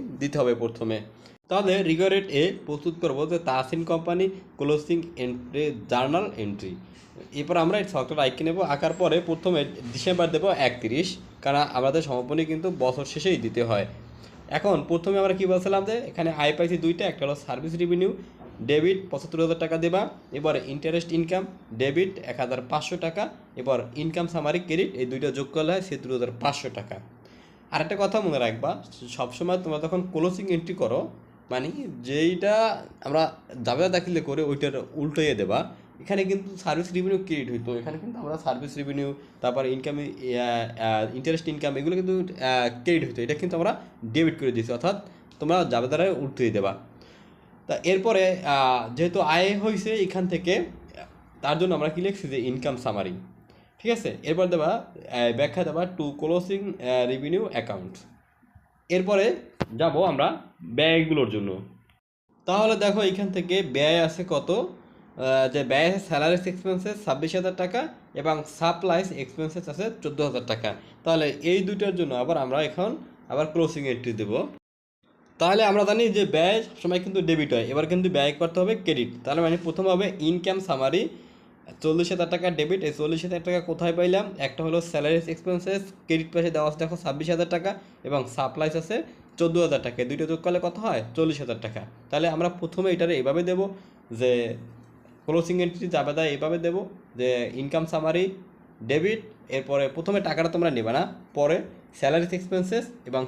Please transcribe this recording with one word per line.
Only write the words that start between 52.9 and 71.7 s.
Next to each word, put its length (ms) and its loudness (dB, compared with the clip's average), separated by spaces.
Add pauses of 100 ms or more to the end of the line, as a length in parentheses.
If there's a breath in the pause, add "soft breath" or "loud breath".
ঠিক 120 0
আছে। 320 -2
এরপর 220 2
দেবা, 260 2
আহ, 640 -2
ব্যাখ্যা 260 0
দেবা 220 -2 (120)
to 80 -4 (160)
closing, 420 0
আহ, 480 0
revenue 340 -2 (160)
account। 340 -8 (920)
এরপরে 460 4 (420)
যাব 260 4
আমরা 380 2 (220)
ব্যয়গুলোর 640 4
জন্য। 300 -4 (840)
তাহলে 300 4
দেখো 260 4
এখান 300 0
থেকে 300 0
ব্যয় 440 4
আছে 240 -4
কত, 220 0
আহ, 1000 0
যে 100 0
ব্যয় 260 4
আছে 100 0
স্যালারিজ 480 2
এক্সপেন্সেস 580 -4
ছাব্বিশ 300 -2
হাজার 200 0
টাকা 320 -2 (260)
এবং 300 -2 (160)
সাপ্লাইজ 520 2
এক্সপেন্সেস 580 -8
আছে 220 -4 (120)
চোদ্দ 180 -4
হাজার 240 -2
টাকা। 280 -4 (300 loud breath)
তাহলে 380 2
এই 220 2
দুইটার 320 -2